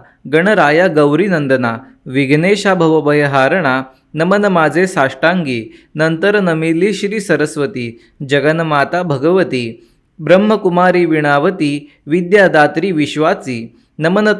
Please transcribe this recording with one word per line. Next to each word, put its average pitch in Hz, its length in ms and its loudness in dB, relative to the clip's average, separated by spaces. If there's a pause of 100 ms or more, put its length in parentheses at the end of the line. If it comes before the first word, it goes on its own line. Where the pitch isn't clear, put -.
(340)
गणराया 170 540 2
गौरी 151 400 2
नंदना, 131 500 -2 (280)
विघ्नेशा 151 680 0
भवभयहारणा, 147 1080 0 (300)
नमन 185 320 0
माझे 170 420 2
साष्टांगी, 151 880 -2 (200)
नंतर 165 440 0
नमिली 165 540 0
श्री 202 260 -6
सरस्वती, 143 800 -4 (300)
जगन्माता 147 720 0
भगवती, 139 840 -2 (320)
ब्रह्मकुमारी 180 880 2
विणावती, 147 840 -2 (160)
विद्यादात्री 170 840 2
विश्वाची, 147 840 -4 (240)
नमन 190 280 0 (120)